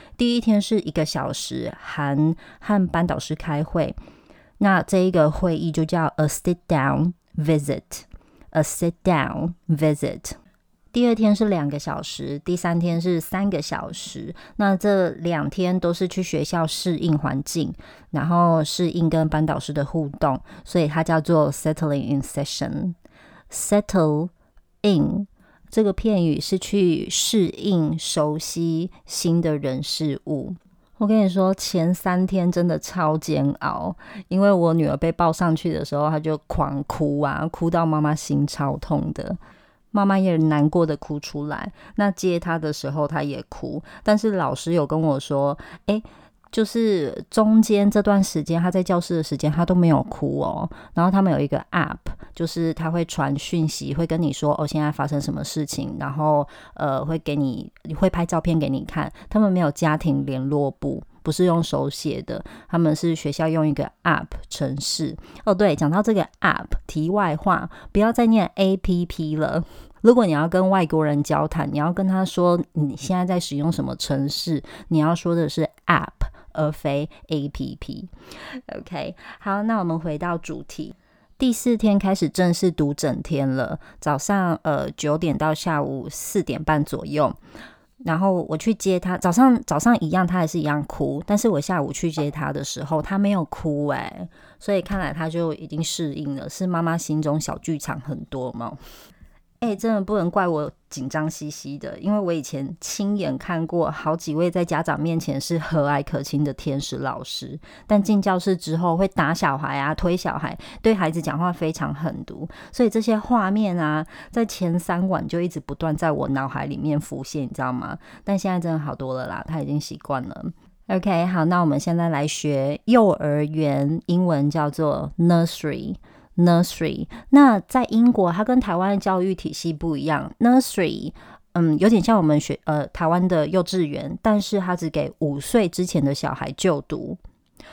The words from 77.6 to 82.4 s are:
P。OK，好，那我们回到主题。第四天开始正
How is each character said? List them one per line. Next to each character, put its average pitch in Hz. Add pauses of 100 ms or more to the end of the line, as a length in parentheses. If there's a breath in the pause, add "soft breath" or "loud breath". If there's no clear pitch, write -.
P。 - (720 loud breath)
OK， 160 (240 loud breath)
好， 202
那 220
我 190
们 165
回 160
到 175
主 -
题。 - (460 soft breath)
第 262
四 233
天 214
开 190
始 175
正 180